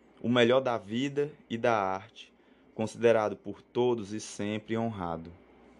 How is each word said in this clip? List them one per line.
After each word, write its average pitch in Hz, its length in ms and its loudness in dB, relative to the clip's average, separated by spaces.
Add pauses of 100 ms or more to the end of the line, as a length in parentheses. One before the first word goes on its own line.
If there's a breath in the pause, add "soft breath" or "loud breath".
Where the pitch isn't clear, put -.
(200)
o - 80 -4
melhor 120 320 6
da 127 160 -2
vida 139 560 -4 (160)
e 117 80 -6
da 117 240 2
arte, 95 520 -6 (420 soft breath)
considerado 110 640 2
por - 260 -14
todos 120 520 0
e 107 60 -6
sempre 107 580 -6
honrado. 87 540 -4 (480)